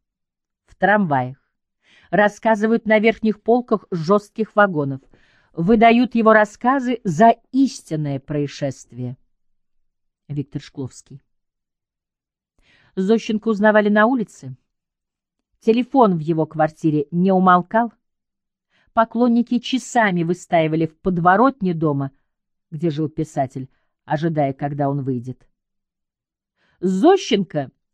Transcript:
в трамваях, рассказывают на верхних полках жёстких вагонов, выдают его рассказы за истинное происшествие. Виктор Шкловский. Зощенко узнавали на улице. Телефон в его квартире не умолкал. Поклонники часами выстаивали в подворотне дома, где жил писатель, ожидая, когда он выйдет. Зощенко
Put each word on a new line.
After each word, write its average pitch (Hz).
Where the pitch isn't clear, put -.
в -
трамваях, 151
рассказывают 214
на 214
верхних 220
полках 233
жёстких 202
вагонов, 151
выдают 233
его 220
рассказы 240
за 208
истинное 151
происшествие. 135
Виктор 143
Шкловский. -
Зощенко 214
узнавали 214
на 214
улице. 208
Телефон 226
в 160
его 156
квартире 156
не 180
умолкал. 185
Поклонники 233
часами 220
выстаивали 165
в -
подворотне 185
дома, 147
где 165
жил 151
писатель, 139
ожидая, 151
когда 139
он 143
выйдет. 127
Зощенко 190